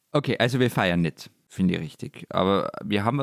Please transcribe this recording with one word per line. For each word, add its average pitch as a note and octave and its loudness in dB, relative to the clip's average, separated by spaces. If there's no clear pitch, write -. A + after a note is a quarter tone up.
Okay, C#3 0
also A#2+ 2
wir B2 2
feiern F2+ 2
nicht, - -4
finde F2+ 0
ich F2 -4
richtig. - -12
Aber F#2+ 2
wir G2+ 0
haben, B2+ 0